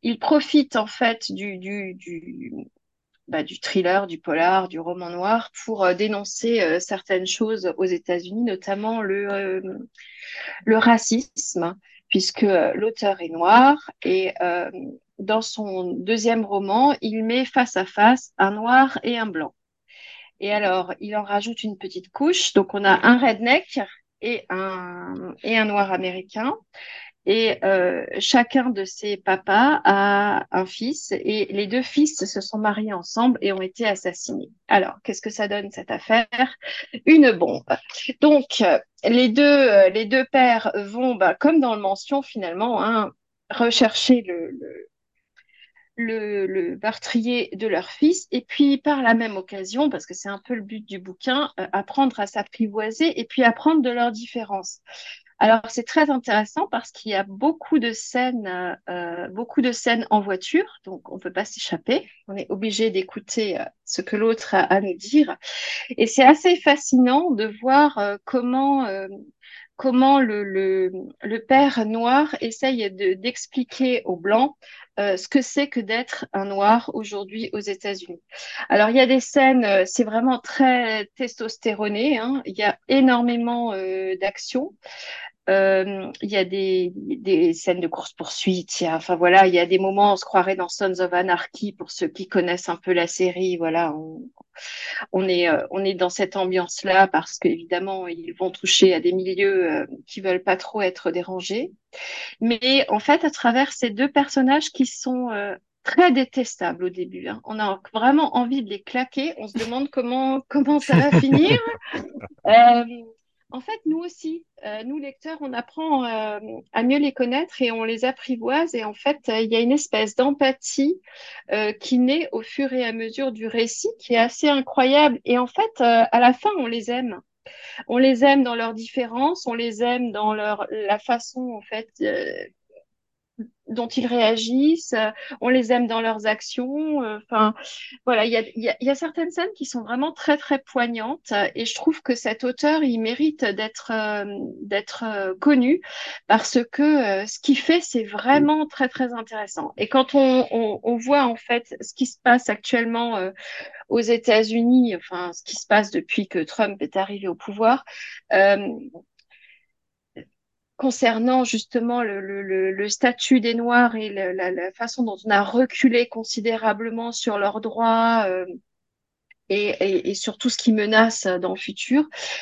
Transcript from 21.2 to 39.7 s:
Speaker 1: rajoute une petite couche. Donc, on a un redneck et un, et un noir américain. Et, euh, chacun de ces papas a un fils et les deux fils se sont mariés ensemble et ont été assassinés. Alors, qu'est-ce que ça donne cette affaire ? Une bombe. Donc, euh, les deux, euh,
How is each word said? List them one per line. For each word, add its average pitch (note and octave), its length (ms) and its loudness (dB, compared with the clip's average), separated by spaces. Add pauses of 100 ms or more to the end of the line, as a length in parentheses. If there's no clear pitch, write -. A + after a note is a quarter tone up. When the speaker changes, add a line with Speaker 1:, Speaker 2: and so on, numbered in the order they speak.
Speaker 1:
rajoute G#3 400 -4
une G#3 120 -6
petite F#3 340 -14
couche. - 420 0
Donc, F#3+ 220 4
on G3+ 100 -4
a F#3+ 220 6
un B3 120 8
redneck A#3+ 640 0 (420)
et A#3 260 -6
un, F3+ 960 -10
et A3+ 160 0
un A3 60 2
noir G3+ 280 0
américain. F#3 640 -6 (720)
Et, A3 380 2
euh, F3+ 420 0 (140)
chacun B3 500 2
de G3 140 -4
ces G#3 320 -6
papas G3+ 680 2
a G3+ 680 2
un F#3 140 -2
fils A#3+ 460 -8
et G#3+ 380 -2
les G3+ 160 -4
deux A#3+ 160 -2
fils D4+ 420 0
se G#3 160 -6
sont G#3+ 180 -8
mariés G#3+ 340 -2
ensemble A3+ 500 0
et G3 100 0
ont F#3+ 80 -4
été F#3+ 260 -6
assassinés. - 640 -6 (180)
Alors, - 340 2
qu'est-ce - 180 -8
que G#3+ 100 -8
ça G#3 180 -6
donne G3+ 240 -6
cette - 180 -16
affaire ? A3+ 380 0 (800)
Une C#4+ 260 10
bombe. E3+ 320 -2 (560)
Donc, D4 420 6
euh, E3+ 160 6 (260)
les B3 240 4
deux, A#3 140 4
euh, B3+ 480 8